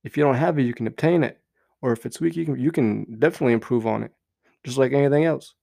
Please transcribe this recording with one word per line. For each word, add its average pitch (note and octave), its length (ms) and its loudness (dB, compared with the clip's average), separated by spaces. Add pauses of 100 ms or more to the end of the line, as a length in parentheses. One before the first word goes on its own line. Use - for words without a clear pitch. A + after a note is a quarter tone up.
If - 140 -10
you D3 80 4
don't C3+ 120 4
have D#3 220 0
it, C3+ 40 2
you A#2+ 100 0
can A2+ 140 -6
obtain E3 360 2
it. - 200 -4 (400)
Or B2 100 0
if A2+ 140 -4
it's - 140 -10
weak, E3 140 -2
you E3 120 -4
can, C3+ 120 -4
you C#3+ 140 -2
can G#2+ 460 -2
definitely C3+ 340 2
improve A2+ 340 -2
on A2 160 -2
it, A2+ 100 -12 (520)
just B2+ 140 -6
like C3 140 2
anything C#3+ 320 2
else D#3 380 -4